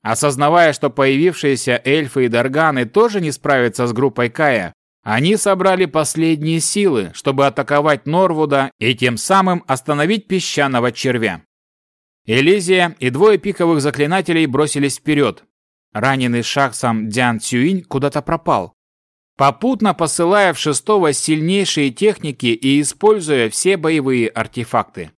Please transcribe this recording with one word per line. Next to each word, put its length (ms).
Осознавая, 680
что 180
появившиеся 920
эльфы 400
и 40
дарганы 580
тоже 340
не 100
справятся 560
с 60
группой 380
Кая, 420
они 280
собрали 480
последние 760
силы, 540
чтобы 320
атаковать 580
Норвуда 760
и 160
тем 220
самым 500
остановить 640
песчаного 640
червя. 500
Элизия 760
и 80
двое 300
пиковых 420
заклинателей 640
бросились 540
вперед. 460
Раненый 480
Шахсом 680
Дзян 320
Цюинь 440
куда-то 360
пропал, 540
попутно 560
посылая 580
в 60
шестого 560
сильнейшие 760
техники 580
и 340
используя 680
все 300
боевые 500
артефакты. 880